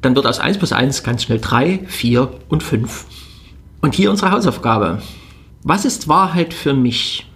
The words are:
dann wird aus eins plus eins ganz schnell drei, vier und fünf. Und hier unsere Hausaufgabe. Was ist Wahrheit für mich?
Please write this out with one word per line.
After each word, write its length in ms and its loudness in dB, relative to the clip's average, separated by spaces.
dann 140 2
wird 120 2
aus 120 -2
eins 180 0
plus 160 -2
eins 300 0
ganz 200 -2
schnell 160 0
drei, 480 2
vier 440 0
und 140 0
fünf. 420 -4
Und 140 0
hier 160 4
unsere 200 0
Hausaufgabe. 680 0
Was 220 0
ist 220 -2
Wahrheit 460 2
für 200 0
mich? 640 0